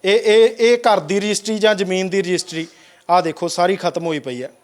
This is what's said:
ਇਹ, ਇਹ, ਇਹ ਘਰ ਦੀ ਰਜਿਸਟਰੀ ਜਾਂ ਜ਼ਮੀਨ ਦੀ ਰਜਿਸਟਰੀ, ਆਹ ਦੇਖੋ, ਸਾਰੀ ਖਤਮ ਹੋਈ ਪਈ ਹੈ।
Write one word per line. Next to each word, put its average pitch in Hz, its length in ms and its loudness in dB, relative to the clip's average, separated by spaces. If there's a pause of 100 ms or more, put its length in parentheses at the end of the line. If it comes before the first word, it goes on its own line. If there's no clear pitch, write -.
ਇਹ, 214 140 2
ਇਹ, 226 400 4
ਇਹ 240 180 4
ਘਰ 226 220 2
ਦੀ 180 200 -2
ਰਜਿਸਟਰੀ 208 400 -4
ਜਾਂ 214 160 2
ਜ਼ਮੀਨ 185 340 -2
ਦੀ 190 120 -2
ਰਜਿਸਟਰੀ, 165 460 -6 (420)
ਆਹ 180 120 4
ਦੇਖੋ, 165 260 -4
ਸਾਰੀ 180 280 0
ਖਤਮ 170 300 -6
ਹੋਈ 156 140 -4
ਪਈ 123 240 -10
ਹੈ। - 80 -12 (120)